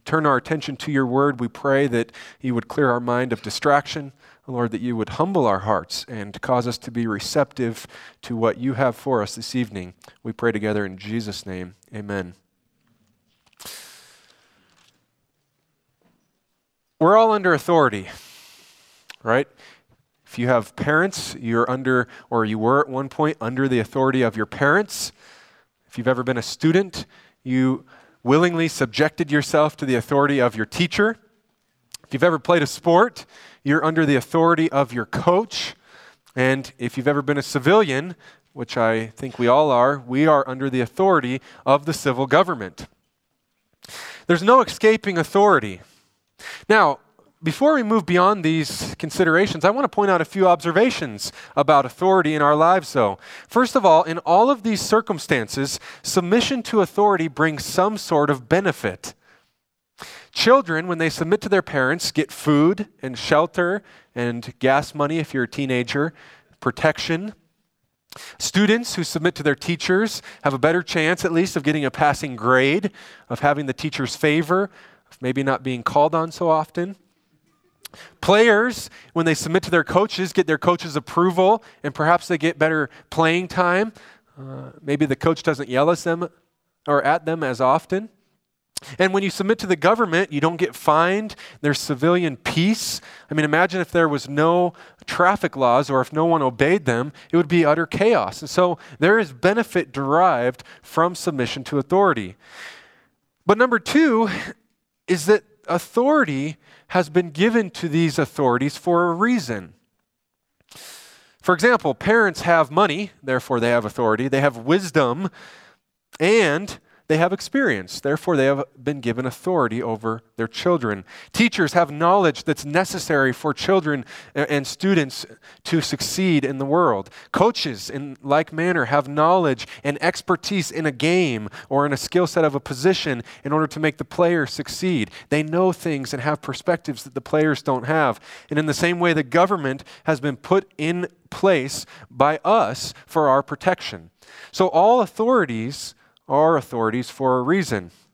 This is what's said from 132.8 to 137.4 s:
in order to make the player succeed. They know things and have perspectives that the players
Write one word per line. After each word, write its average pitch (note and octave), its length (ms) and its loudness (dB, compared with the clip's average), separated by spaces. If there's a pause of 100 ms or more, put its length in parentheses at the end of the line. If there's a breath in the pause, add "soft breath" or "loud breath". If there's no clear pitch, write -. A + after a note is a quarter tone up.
in C#3 100 -4
order D#3 140 0
to D#3 120 -10
make D#3 180 -2
the C#3 60 -8
player E3+ 440 0
succeed. D3 640 -4 (180 loud breath)
They D3+ 140 0
know F3 280 0
things D3 400 -6
and C3 120 -8
have - 180 -2
perspectives - 640 -6
that B2+ 100 -20
the B2+ 80 -8
players D#3 400 0